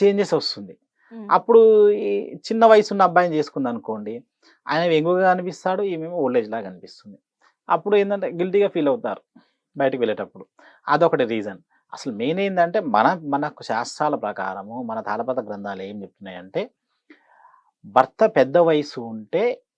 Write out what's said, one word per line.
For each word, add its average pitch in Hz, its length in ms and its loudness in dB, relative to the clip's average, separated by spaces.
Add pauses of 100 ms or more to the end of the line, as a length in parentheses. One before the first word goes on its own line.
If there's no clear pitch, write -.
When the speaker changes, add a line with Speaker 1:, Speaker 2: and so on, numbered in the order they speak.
Speaker 1:
చేంజెస్ 202 300 2
వస్తుంది. 101 420 -6 (360)
Speaker 2:
ఉమ్. 220 180 -14
Speaker 1:
అప్పుడు 220 600 6
ఈ 208 440 -2
చిన్న 226 320 2
వయసు 214 260 6
ఉన్న 196 100 2
అబ్బాయిని 175 340 2
చేసుకుంది 143 320 -2
అనుకోండి, 110 560 -8 (440)
ఆయన 165 240 0
యంగ్‌గా 180 420 4
కనిపిస్తాడు, 185 480 -4
ఈమెమో 175 340 -6
ఓల్డ్ 127 220 0
ఏజ్ 107 120 -2
లాగా 107 200 -8
కనిపిస్తుంది. - 480 -20 (520)
అప్పుడు 196 260 2
ఏంటంటే, 202 300 0
గిల్టీగా 185 420 0
ఫీల్ 151 200 -2
అవుతారు 113 520 -6 (360)
బయటకు 139 220 -2
వెళ్ళేటప్పుడు. 107 480 -4 (420)
అదొకటి 160 360 2
రీజన్. 107 340 -6 (340)
అసలు - 200 -10
మెయిన్ 139 280 -4
ఏంటంటే, 185 400 0
మన, 143 440 0
మనకు 143 380 -6
శాస్త్రాల 120 520 -4
ప్రకారము, 101 680 -8
మన 113 180 -8
తాళపత్ర 113 420 -6
గ్రంథాలు 101 400 -10
ఏం 101 200 -12
చెప్తున్నాయంటే, 95 680 -12 (1160)
భర్త 127 420 2
పెద్ద 139 320 2
వయసు 151 420 2
ఉంటే, 117 640 -6 (160)